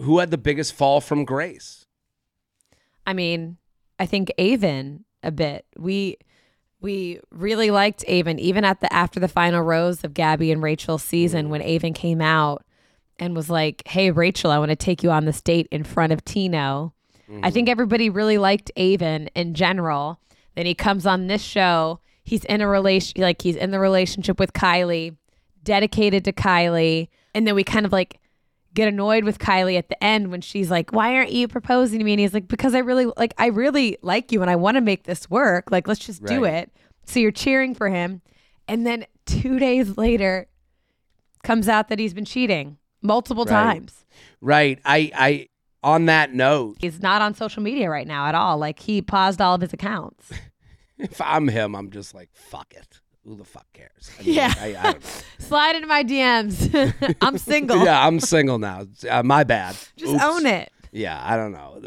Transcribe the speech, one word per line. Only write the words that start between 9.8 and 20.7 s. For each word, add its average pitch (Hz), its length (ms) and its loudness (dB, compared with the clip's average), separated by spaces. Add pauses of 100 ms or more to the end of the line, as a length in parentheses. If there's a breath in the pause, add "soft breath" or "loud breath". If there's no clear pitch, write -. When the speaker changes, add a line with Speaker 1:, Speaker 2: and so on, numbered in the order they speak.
Speaker 2:
of 147 120 -8
Gabby 160 360 2
and 156 140 0
Rachel's 156 400 -2
season, 170 420 0
Speaker 1:
Mm. 151 40 -4
Speaker 2:
when 151 120 -4
Aven 165 300 -2
came 165 280 -2
out 156 440 2 (560)
and 175 160 -6
was 156 120 -6
like, 160 380 -2
"Hey, 190 240 2
Rachel, 170 400 2
I 147 80 4
wanna 151 160 0
take 175 300 -2
you 170 80 4
on 156 120 2
this 156 160 -2
date 170 300 0
in 151 140 -6
front 160 280 0
of 156 120 -2
Tino." 156 680 -2 (360 soft breath)
I 104 60 -20
Speaker 1:
Mm-hmm. 180 160 -2
Speaker 2:
think 233 180 2
everybody 233 420 2
really 214 280 2
liked 202 380 0
Aven 170 600 0
in 170 180 -4
general. 165 640 -2 (380)
Then 175 100 -4
he 175 80 -2